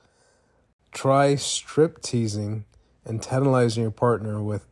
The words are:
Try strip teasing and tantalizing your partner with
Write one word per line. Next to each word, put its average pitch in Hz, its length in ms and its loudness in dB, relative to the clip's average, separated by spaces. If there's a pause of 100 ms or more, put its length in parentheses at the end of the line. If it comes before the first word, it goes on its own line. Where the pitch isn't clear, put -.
(920)
Try 139 440 4
strip - 680 -2
teasing 107 640 -4 (400)
and 113 160 -6
tantalizing 127 640 2
your 110 80 -2
partner 107 500 0
with 104 300 -6